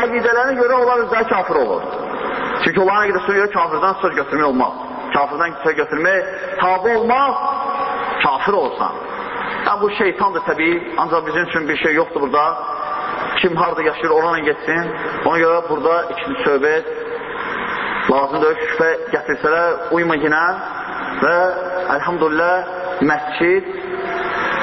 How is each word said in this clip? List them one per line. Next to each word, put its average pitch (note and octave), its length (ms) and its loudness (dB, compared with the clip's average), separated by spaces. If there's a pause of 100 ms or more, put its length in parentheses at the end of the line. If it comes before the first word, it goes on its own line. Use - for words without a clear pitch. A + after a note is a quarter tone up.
əqidələrinə A#3+ 560 2
görə B3 180 4
onlar B3 280 2
özləri A3+ 260 0
kafir F3+ 320 0
olur. G2 240 -2 (800)
Çünki F#3 180 2
onların G3+ 240 4
əqidəsinə G3 320 0
görə G3+ 160 2
kafirdən F3 480 2
söz F3 160 0
götürmək D3 320 0
olmaz. B2+ 260 0 (380)
Kafirdən D3 480 0
söz D#3 180 2
götürmək E3+ 480 2 (320)
tabi F#3+ 360 2
olmaz, B3 440 2 (840)
kafir C#3+ 360 2
olsan. G#2+ 400 -2 (640)
Yəni, G3+ 160 2
bu G3+ 160 2
şeytandır F#3+ 540 0
təbii, D#3+ 260 2 (200)
ancaq D#3 340 0
bizim E3 180 0
üçün D#3 180 -2
bir D3+ 100 0
şey D#3 160 2
yoxdur D#3 280 0
burada. C#3+ 240 4 (960)
Kim F3 140 2
harada E3+ 260 0
yaşayır, D#3 280 0
oranla D#3+ 300 4
getsin. D#3+ 560 -2 (300)
Ona E3+ 140 2
görə E3 200 4 (100)
burada D#3 260 2 (180)
ikinci C3+ 320 -4
söhbət D3+ 500 2 (1160)
lazımdır, D3+ 500 2
şübhə D#3+ 280 0 (220)
gətirsələr, D#3 600 2 (240)
uyma E3 200 2
yenə D3+ 280 2 (760)
və D#3+ 140 4 (600)
əlhamdülillah, E3+ 760 0 (400)
məscid, F3 580 0 (960)